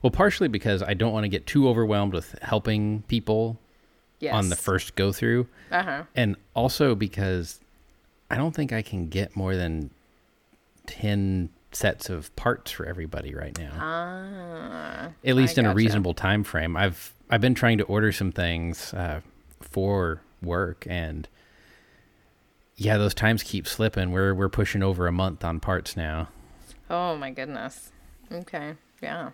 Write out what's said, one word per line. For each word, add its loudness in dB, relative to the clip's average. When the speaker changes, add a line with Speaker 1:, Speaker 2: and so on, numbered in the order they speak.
Speaker 1:
Well, 6
partially 4
because 0
I 0
don't 2
wanna 0
get -4
too 4
overwhelmed 2
with -6
helping 0
people 0
on 2
the 0
Speaker 2:
Yes. -8
Speaker 1:
first 0
go 2
through. 0
Speaker 2:
Uh-huh. -2
Speaker 1:
And 2
also 2
because -2
I 0
don't 0
think -2
I 0
can -4
get -2
more 0
than -2
ten 0
sets -2
of -8
parts -2
for -8
everybody -8
right -10
now. -10
Speaker 2:
Ah, -10
Speaker 1:
At 4
least 6
Speaker 2:
I 4
Speaker 1:
in 6
a 4
Speaker 2:
gotcha. 4
Speaker 1:
reasonable 4
time 2
frame. 0
I've, -2
I've 4
been 6
trying 6
to 2
order 4
some -2
things, -2
uh, -4
for 0
work, -2
and -4
yeah, 2
those 2
times 2
keep -6
slipping. 0
We're, 2
we're 0
pushing 0
over 2
a 2
month 0
on -2
parts -4
now. -4
Speaker 2:
Oh -2
my -10
goodness. -10
Okay. -10
Yeah. -10